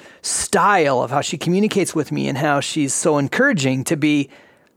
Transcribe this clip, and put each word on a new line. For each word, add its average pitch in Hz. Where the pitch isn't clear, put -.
style 170
of 123
how 139
she 151
communicates 190
with 151
me 139
and 139
how 147
she's 139
so 151
encouraging 139
to 165
be 147